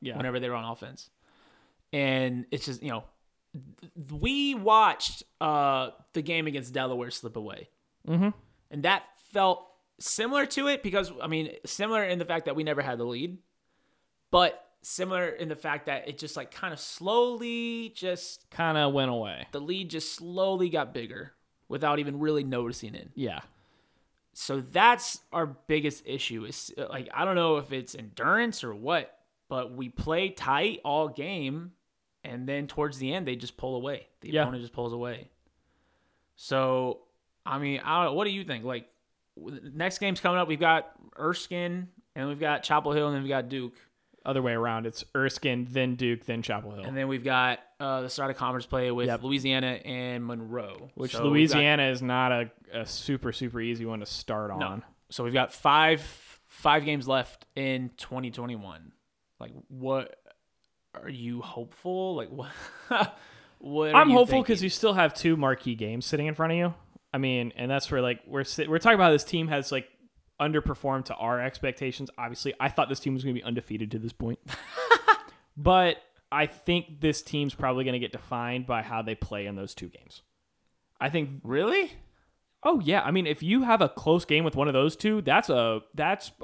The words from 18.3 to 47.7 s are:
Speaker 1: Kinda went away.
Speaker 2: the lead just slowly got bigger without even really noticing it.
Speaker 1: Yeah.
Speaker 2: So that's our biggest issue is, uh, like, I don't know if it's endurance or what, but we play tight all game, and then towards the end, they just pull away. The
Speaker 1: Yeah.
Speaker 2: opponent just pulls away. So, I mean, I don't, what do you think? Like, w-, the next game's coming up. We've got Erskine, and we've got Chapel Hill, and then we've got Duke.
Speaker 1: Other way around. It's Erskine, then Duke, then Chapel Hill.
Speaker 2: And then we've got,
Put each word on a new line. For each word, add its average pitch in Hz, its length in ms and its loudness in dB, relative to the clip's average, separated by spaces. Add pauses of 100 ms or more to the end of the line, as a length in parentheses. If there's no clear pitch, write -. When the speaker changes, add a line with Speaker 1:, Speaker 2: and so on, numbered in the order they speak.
Speaker 1:
Kinda 156 380 2
went 135 220 2
away. 101 420 -4
Speaker 2:
the 143 80 -6
lead 180 300 -6
just 160 240 -6
slowly 185 560 0
got 147 220 -2
bigger 117 420 -10 (340)
without 147 320 0
even 143 180 -4
really 151 240 0
noticing 123 540 -4
it. - 180 -16
Speaker 1:
Yeah. 101 260 -4 (920)
Speaker 2:
So 135 280 -4
that's 202 580 4 (100)
our 170 160 0
biggest 147 600 -2
issue 117 400 -6
is, - 320 -10
uh, - 100 -6
like, 131 260 -10
I 156 120 0
don't 190 100 0
know 165 220 4
if 139 120 -8
it's 131 240 -6
endurance 147 720 0
or 113 100 -6
what, 135 420 -2 (320)
but 127 240 -4
we 127 180 -8
play 175 400 -2
tight 170 540 0
all 151 240 0
game, 160 640 -8 (520)
and 127 240 -8
then 139 180 -4
towards 147 320 -4
the 131 140 -4
end, 180 160 -4
they 127 80 -4
just 123 220 -12
pull 127 180 -6
away. 127 320 -8 (120)
The 151 100 -12
Speaker 1:
Yeah. 151 120 4
Speaker 2:
opponent 123 200 -2
just 117 100 -12
pulls 120 220 -6
away. 120 340 -8 (1080)
So, 131 640 0 (420)
I 139 140 -4
mean, 139 260 -4
I 170 200 2
don't, 139 120 0
what 202 80 0
do 208 60 -2
you 196 140 -6
think? 120 200 -8
Like, 120 240 -6 (480)
w-, 113 240 -14
the 151 100 -16
next 170 280 -4
game's 190 220 -2
coming 180 180 2
up. 170 100 2
We've 156 120 -2
got 165 300 4 (280)
Erskine, 175 720 -4 (260)
and 135 140 -6
we've 143 120 -6
got 147 220 0
Chapel 151 300 2
Hill, 151 160 2
and 143 80 0
then 139 60 -4
we've 135 80 -4
got 127 180 -2
Duke. 127 260 -8 (500)
Speaker 1:
Other 135 160 0
way 123 120 2
around. 117 340 -2
It's - 180 -8 (120)
Erskine, 127 520 0
then 127 280 0
Duke, 120 300 0
then 117 160 -4
Chapel 104 280 -4
Hill. 98 140 -12
Speaker 2:
And 131 120 -8
then 135 120 -2
we've 127 160 -4
got, 127 340 2 (220)